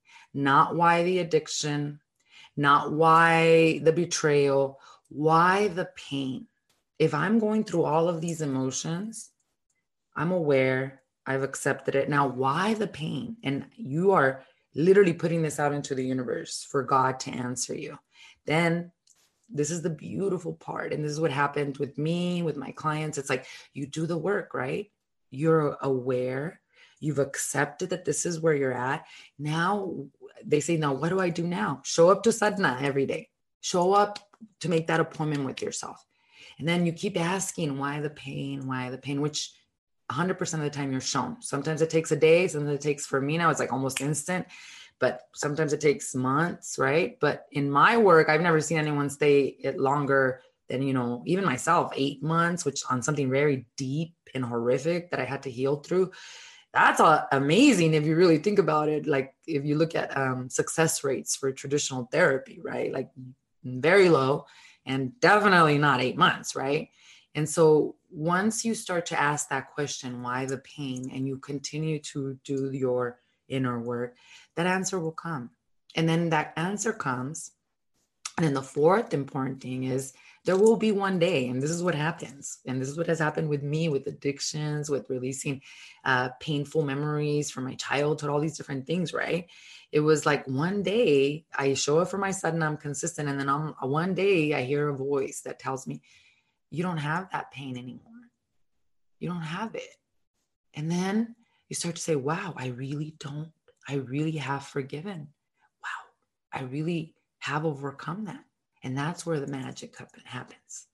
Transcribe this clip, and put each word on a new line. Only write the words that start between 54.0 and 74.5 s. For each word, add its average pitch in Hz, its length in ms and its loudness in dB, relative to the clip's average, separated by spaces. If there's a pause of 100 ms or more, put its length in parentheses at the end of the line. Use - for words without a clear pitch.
and 131 120 -4
horrific 127 640 -2
that 135 80 -2
I 127 60 -2
had 135 180 -6
to 135 80 -8
heal 131 260 -2
through. 180 340 -2 (600)
That's - 280 4
a-, 160 320 6
amazing 165 600 6
if 151 120 4
you 160 100 2
really 165 220 6
think 202 220 0
about 151 280 4
it. 151 200 -2
Like, 135 280 0 (100)
if 143 200 -2
you 147 100 0
look 160 180 2
at, - 220 -2
um, 127 340 -2
success - 540 0
rates - 320 -2
for 135 160 -2
traditional 135 640 -4
therapy, 147 480 2
right? 123 320 -4
Like, 131 160 -6 (560)
very 151 420 6
low 143 380 4 (400)
and 135 340 -4
definitely 180 600 6
not 143 200 4
eight 127 160 0
months, 175 400 2
right? 139 320 -2 (480)
And 151 120 -2
so 156 480 6 (140)
once 180 560 0
you 226 80 0
start 175 340 -4
to 165 120 -2
ask 147 300 0
that 135 260 -4
question, 127 480 -6
"Why 127 220 -4
the 131 140 -6
pain?" 131 540 -10
and 131 140 -4
you 135 100 -6
continue 151 600 -6
to 135 440 -8
do 135 280 -4
your 123 480 -2 (280)
inner 127 320 -2
work, 120 360 -6 (400)